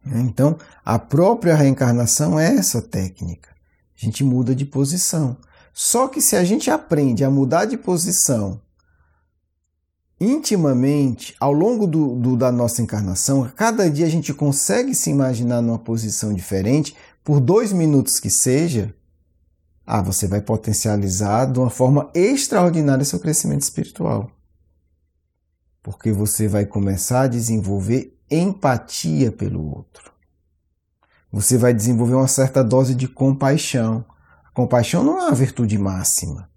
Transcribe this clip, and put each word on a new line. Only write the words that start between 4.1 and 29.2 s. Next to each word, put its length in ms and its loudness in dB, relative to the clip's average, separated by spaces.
muda 320 2
de 80 -4
posição. 720 -2
Só 360 0
que 120 -6
se 140 2
a 80 4
gente 260 0
aprende 540 0
a 80 2
mudar 360 2
de 100 -6
posição 840 -2
intimamente, 1200 0
ao 120 2
longo 320 2
do, 300 0
do, 220 0
da 160 2
nossa 280 0
encarnação, 760 -2
cada 340 0
dia 160 0
a 20 2
gente 240 -2
consegue 640 0
se 160 -2
imaginar 500 0
numa 200 -2
posição 520 -4
diferente, 640 -2
por 160 2
dois 320 2
minutos 480 2
que 100 -4
seja, 640 0
ah, 160 -2
você 280 -2
vai 120 0
potencializar 1040 -2
de 120 -2
uma 120 2
forma 440 2
extraordinária 920 2
seu 140 -4
crescimento 440 -2
espiritual. 680 -6
Porque 300 -4
você 340 0
vai 200 0
começar 560 -2
a 40 4
desenvolver 920 -2
empatia 960 0